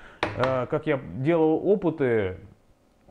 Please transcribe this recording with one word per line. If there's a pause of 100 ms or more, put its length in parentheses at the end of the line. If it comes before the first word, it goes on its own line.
(220)
э,
как
я
делал
опыты, (720)